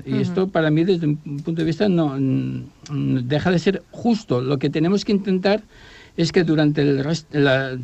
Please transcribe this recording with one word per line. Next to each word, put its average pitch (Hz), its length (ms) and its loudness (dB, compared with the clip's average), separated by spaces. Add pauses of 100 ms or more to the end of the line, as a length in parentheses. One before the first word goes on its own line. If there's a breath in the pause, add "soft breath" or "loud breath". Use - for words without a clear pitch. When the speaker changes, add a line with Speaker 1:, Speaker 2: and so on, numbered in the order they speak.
Speaker 1:
Y 135 100 -6
Speaker 2:
Ujú. 135 60 0
Speaker 1:
esto 185 280 0
para 160 220 2
mí, 156 140 4
desde 175 220 0
un 147 100 0
punto 147 360 -8 (100)
de - 20 0
vista, 165 240 0
no, 160 300 2
mm, 131 1080 -4
deja 151 220 0
de 175 80 2
ser 190 320 0
justo. 208 500 -2
Lo 135 180 -2
que 139 120 -2
tenemos 170 340 0
que 220 80 0
intentar 196 500 0 (540 loud breath)
es 165 160 0
que 180 120 4
durante 151 360 2
el 139 240 2
rest-, 160 280 -4
la, 135 520 2